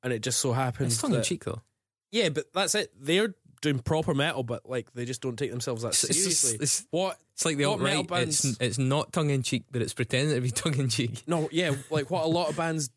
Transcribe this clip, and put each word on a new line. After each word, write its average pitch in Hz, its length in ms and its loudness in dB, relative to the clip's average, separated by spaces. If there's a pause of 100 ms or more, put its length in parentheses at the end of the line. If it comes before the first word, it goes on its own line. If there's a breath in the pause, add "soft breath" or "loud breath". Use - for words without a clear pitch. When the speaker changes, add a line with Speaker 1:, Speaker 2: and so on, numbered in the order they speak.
Speaker 1:
And 127 100 -2
it 113 80 -2
just 120 200 0
so 131 120 2
happens 123 400 0
Speaker 2:
It's 113 80 0
tongue 277 120 0
in 156 60 4
Speaker 1:
that 110 60 0
Speaker 2:
cheek, - 200 -2
though. - 180 -6 (500)
Speaker 1:
Yeah, 208 160 2
but 151 240 -4
that's 185 220 0
it. 202 260 -2
They're 180 340 2 (280)
doing 143 180 2
proper 156 340 2
metal, 139 300 0
but, 117 240 -6
like, 123 240 -6
they 120 140 -6
just 123 160 -6
don't 127 160 -4
take 135 120 -2
themselves 117 320 -4
that 117 60 -2
Speaker 2:
It's, - 160 0
it's, - 140 0
Speaker 1:
seriously. 160 420 2
Speaker 2:
it's, - 300 0
Speaker 1:
What? 180 280 0 (140)
Speaker 2:
it's - 140 -4
like 160 100 0
the 143 100 2
Speaker 1:
what 151 140 2
metal 143 220 2
Speaker 2:
alt-right. 175 260 0
It's, 151 140 0
Speaker 1:
bands 127 180 0
Speaker 2:
it's 117 180 0
not 139 340 0
tongue 151 180 2
in 135 120 2
cheek, 120 300 -2
but 123 100 -2
it's - 120 -4
pretending 139 420 0
to 127 60 0
be 127 80 0
<laughs> - 0 -
tongue 139 280 0
in 135 120 2
cheek. 117 360 -2
Speaker 1:
No, 160 240 0
yeah, 160 240 2 (160)
like, 147 200 0
what 175 140 0
a 160 40 2
lot 165 220 2
of 151 60 -2
bands 160 400 0